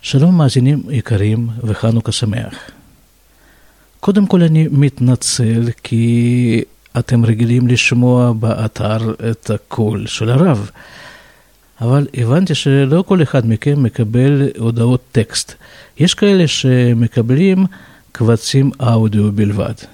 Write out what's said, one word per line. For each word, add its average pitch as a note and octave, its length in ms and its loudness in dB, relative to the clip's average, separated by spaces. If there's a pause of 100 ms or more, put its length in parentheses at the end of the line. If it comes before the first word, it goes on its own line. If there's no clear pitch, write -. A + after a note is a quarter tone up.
שלום E3+ 360 2
מאזינים C3+ 520 2
יקרים A2 580 -2 (160)
וחנוכה A2+ 480 -2
שמח. G#2+ 420 -4 (1500)
קודם G3+ 260 2
כל F3+ 160 2
אני D#3+ 280 2
מתנצל B2+ 1000 0 (140)
כי A#2 800 0 (360)
אתם A#2+ 260 0
רגילים A#2 440 0
לשמוע B2 640 2
באתר A2 840 -4 (160)
את - 200 -8
הקול G#2+ 560 -4
של A2 240 -4
הרב. C3+ 400 0 (1080)
אבל C3 340 0
הבנתי C#3 400 0
שלא C#3 520 2
כל F#3 160 2
אחד C3 240 0
מכם C#3+ 360 0
מקבל B2+ 680 0 (100)
הודעות A#2 420 0 (120)
טקסט. - 420 -4 (440)
יש F3 160 0
כאלה G3 340 2
שמקבלים B2+ 1200 0 (460)
קבצים B2 580 0 (100)
אודיו A2 520 0
בלבד. G#2 420 -2 (200)